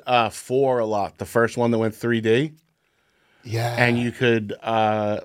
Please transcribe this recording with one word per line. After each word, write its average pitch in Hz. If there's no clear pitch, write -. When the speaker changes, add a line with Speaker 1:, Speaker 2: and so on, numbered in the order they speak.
Speaker 1:
uh, 120
four 127
a 113
lot, 101
the 104
first 117
one 120
that 117
went 110
three 117
D. 120
Speaker 2:
Yeah. 117
Speaker 1:
And 120
you 120
could, 117
uh, 107